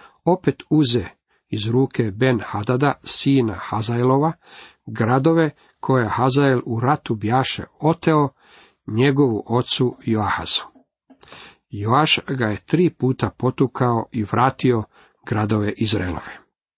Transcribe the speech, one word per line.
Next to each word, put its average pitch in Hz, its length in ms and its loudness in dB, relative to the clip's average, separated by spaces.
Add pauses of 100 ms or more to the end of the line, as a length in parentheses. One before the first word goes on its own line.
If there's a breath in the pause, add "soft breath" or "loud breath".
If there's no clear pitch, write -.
(240 soft breath)
opet 165 460 0
uze 120 360 2 (440)
iz 107 180 -6
ruke 120 440 0
Ben 120 340 0
Hadada, 127 480 -2 (100)
sina 131 500 0
Hazaelova, 123 800 0 (540 loud breath)
gradove 135 640 2 (300 soft breath)
koje 123 300 0
Hazael 127 560 2
u 117 140 -4
ratu 127 360 -2
bjaše 110 480 -2 (160)
oteo 151 500 2 (580 soft breath)
njegovu 127 600 2
ocu 123 580 0
Joahazu. 107 560 -2 (1080 loud breath)
Joaš 117 580 0
ga 127 200 -2
je 104 180 -2
tri 165 240 2
puta 127 400 -2
potukao 123 840 -2
i 113 120 -4
vratio 120 600 0 (420 soft breath)
gradove 107 520 -2
Izraelove." 92 640 -4 (380)